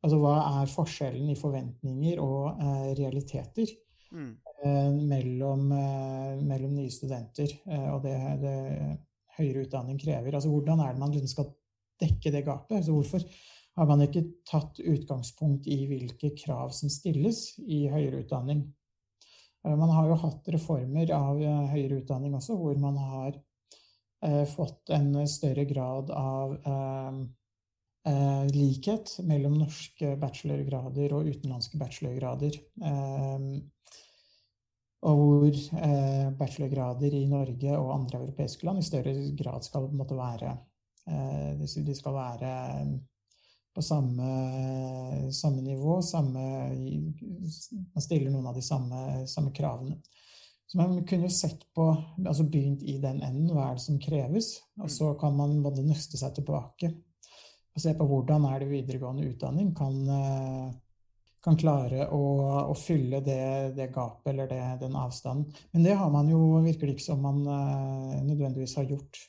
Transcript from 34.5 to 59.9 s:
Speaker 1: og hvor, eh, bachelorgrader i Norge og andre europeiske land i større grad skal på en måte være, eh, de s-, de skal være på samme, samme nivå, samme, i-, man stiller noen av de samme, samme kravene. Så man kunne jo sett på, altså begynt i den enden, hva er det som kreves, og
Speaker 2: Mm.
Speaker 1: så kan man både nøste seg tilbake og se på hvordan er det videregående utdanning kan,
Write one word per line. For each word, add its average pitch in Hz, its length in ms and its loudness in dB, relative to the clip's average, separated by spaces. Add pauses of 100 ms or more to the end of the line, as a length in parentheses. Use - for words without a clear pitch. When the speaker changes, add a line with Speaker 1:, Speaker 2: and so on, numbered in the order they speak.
Speaker 1:
og 151 140 6
hvor, 147 420 8 (240)
eh, 135 480 2
bachelorgrader 135 840 -2
i 139 120 2
Norge 139 500 0
og 131 180 0
andre 127 260 -4
europeiske 139 440 -6
land 190 140 0
i 160 80 0
større 156 260 -2 (240)
grad 131 280 -6
skal 139 220 -4
på 139 60 -6
en 143 60 -2
måte 135 180 -4
være, 123 400 -6 (500)
eh, 135 520 -4
de 147 80 -4
s-, 151 180 -6
de 143 100 -2
skal 139 200 -6
være 131 840 -4 (760)
på 170 60 -4
samme, 131 1500 -2
samme 135 300 0
nivå, 139 400 0
samme, 139 420 0 (280)
i-, 147 400 -4 (840)
man 147 80 -2
stiller 139 300 0
noen 131 160 -2
av 123 60 -6
de 127 80 -6
samme, 131 640 -4
samme 139 240 -2
kravene. 135 460 -4 (680)
Så - 140 -2
man 180 240 4
kunne 180 240 2
jo 180 60 0
sett - 260 -2 (140)
på, 160 160 6 (360)
altså 156 240 4
begynt 139 320 2
i 139 160 -4
den 139 240 -2
enden, 139 320 2
hva 135 160 2
er 127 60 -2
det 123 80 -8
som 143 140 0
kreves, 151 580 0 (220)
og 202 100 -6
Speaker 2:
Mm. 139 80 -4
Speaker 1:
så 151 240 2
kan 143 160 2
man 147 260 2
både 139 240 0
nøste 151 320 0
seg 131 160 -6
tilbake 151 540 -4 (880)
og 151 60 -4
se 160 100 2
på 160 160 2
hvordan 139 420 4
er 135 100 -2
det 139 100 -4
videregående 131 580 -4
utdanning 151 480 0
kan, 135 180 0 (140)